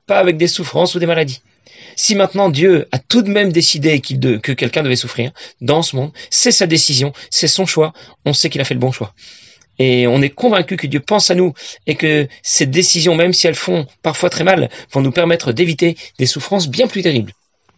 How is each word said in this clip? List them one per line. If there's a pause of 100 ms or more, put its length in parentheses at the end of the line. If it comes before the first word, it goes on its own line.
pas
avec
des
souffrances
ou
des
maladies. (560)
Si
maintenant
Dieu
a
tout
de
même
décidé
qu'il
de-,
que
quelqu'un
devait
souffrir (280)
dans
ce
monde, (180)
c'est
sa
décision, (160)
c'est
son
choix, (320)
on
sait
qu'il
a
fait
le
bon
choix. (680)
Et
on
est
convaincu
que
Dieu
pense
à
nous (340)
et
que (140)
ces
décisions,
même
si
elles
font (160)
parfois
très
mal, (220)
vont
nous
permettre
d'éviter (220)
des
souffrances
bien
plus
terribles. (460)